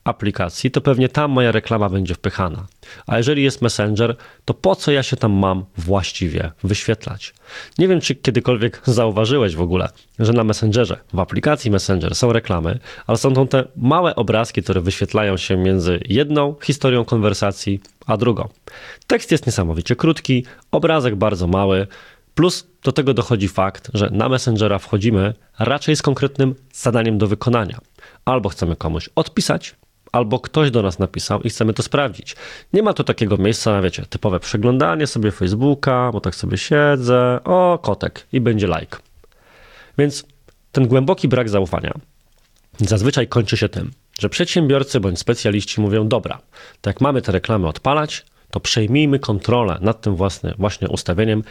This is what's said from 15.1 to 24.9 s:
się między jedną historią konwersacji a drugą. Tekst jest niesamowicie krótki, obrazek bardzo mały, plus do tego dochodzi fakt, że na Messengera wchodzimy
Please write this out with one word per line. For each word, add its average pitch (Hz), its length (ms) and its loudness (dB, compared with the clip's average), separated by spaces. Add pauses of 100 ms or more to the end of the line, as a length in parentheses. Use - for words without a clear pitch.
się 92 200 0
między 92 480 2
jedną 147 580 0
historią 127 420 0
konwersacji 101 760 0 (240)
a 110 120 0
drugą. 113 320 0 (580)
Tekst 240 240 0
jest 160 140 0
niesamowicie 85 500 -2
krótki, 135 500 0 (260)
obrazek 151 440 2
bardzo 95 320 0
mały, 95 400 2 (480)
plus 175 320 0 (160)
do 135 80 0
tego 135 220 2
dochodzi 98 340 0
fakt, - 460 -4
że 101 160 2
na 110 200 0
Messengera 107 500 2
wchodzimy 104 540 0 (260)